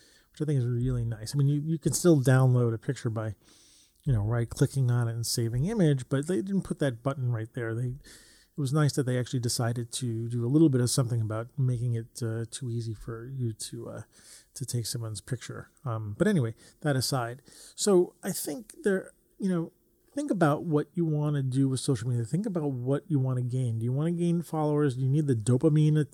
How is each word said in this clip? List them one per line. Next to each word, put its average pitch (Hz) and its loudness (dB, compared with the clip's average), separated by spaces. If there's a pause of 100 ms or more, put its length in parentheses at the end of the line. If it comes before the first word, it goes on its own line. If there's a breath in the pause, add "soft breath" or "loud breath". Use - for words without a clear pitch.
(320 soft breath)
which - -12
I 156 -2
think 143 2
is 120 2
really 123 0
nice. 113 -6
I 143 2
mean, 139 4
you, 147 2
you 160 0
can 160 0
still 165 6
download 127 6
a 113 -4
picture 127 -4
by, 110 -6 (720 soft breath)
you 143 2
know, 104 2
right-clicking 120 0
on 120 2
it 113 -6
and 117 -4
saving 123 -2
image, 160 2
but 143 -2
they 185 -2
didn't 196 -2
put - -6
that 127 -2
button 139 -2
right 110 -4
there. 113 -4
They, 123 -4 (600 loud breath)
it - -6
was 135 -2
nice 151 4
that 135 0
they 127 0
actually 123 -2
decided 117 -2
to 117 -4
do 117 -2
a 117 0
little 156 6
bit 131 4
of 123 2
something 117 0
about 110 -4 (100)
making 123 0
it, 113 -8
uh, 113 -4
too 127 -8
easy 113 -6
for 113 -12
you 127 -4
to, 117 -12
uh, 110 -12 (520 loud breath)
to 123 -8
take 117 -4
someone's 110 -8
picture. - -10 (140)
Um, 110 -6
but 175 4
anyway, 135 0 (280 loud breath)
that 151 0
aside. 123 -4 (320 loud breath)
So 180 2
I 202 -6
think - -8 (100)
there, 190 0 (260)
you 196 -2
know, 170 -2 (400)
think 285 -4
about 170 2
what 151 0
you 175 0
wanna 147 0
do 135 2
with 131 -2
social 131 -2
media. 120 -2
Think 180 -2
about 165 -2
what 127 -2
you 147 0
wanna 131 0
gain. 123 -2
Do 113 -2
you 123 0
wanna 151 0
gain 170 0
followers? 151 0
Do 131 -2
you 135 2
need 147 2
the 131 2
dopamine, 151 4